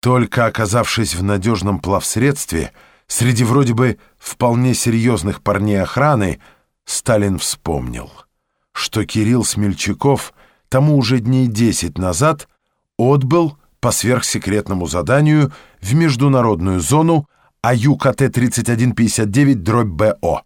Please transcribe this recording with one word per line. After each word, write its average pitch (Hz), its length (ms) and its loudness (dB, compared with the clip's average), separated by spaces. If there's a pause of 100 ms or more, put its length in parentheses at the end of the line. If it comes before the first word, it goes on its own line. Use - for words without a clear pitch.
Только 123 460 0
оказавшись 110 680 -2
в 85 80 -4
надёжном 101 580 0
плавсредстве, 98 920 -2 (340)
среди 120 380 0
вроде 120 300 2
бы 120 240 0 (200)
вполне 123 560 0
серьёзных 113 680 0
парней 101 400 0
охраны, 123 580 0 (440)
Сталин 101 540 -2
вспомнил, 62 720 -6 (600)
что - 320 -4
Кирилл 113 400 0
Смельчаков 104 920 -2 (340)
тому 143 280 2
уже 127 240 2
дней 127 260 0
десять 104 520 -2
назад 92 500 -2 (500)
отбыл 143 600 2 (220)
по 120 100 0
сверхсекретному 101 960 -2
заданию 139 680 2 (280)
в 98 140 -4
международную 120 880 2
зону 156 460 2 (360)
А 123 120 2
Ю 127 220 2
К 135 160 0
Т 135 160 0
тридцать 117 400 -2
один 120 240 0
пятьдесят 110 380 0
девять 131 320 2
дробь 107 260 0
Б 98 320 0
О. 78 240 -2